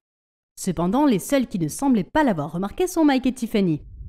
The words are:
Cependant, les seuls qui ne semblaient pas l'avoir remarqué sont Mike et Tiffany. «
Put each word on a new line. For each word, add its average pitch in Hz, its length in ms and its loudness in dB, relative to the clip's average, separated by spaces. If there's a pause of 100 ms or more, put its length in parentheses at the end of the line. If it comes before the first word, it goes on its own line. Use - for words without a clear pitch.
(580)
Cependant, 190 480 0
les 226 120 4
seuls 262 280 -2
qui - 120 -8
ne 160 100 -2
semblaient 240 360 0
pas 302 200 0
l'avoir 156 280 -2
remarqué 190 340 -4
sont 330 180 0
Mike 269 220 4
et 254 60 2
Tiffany. « 196 480 0 (280)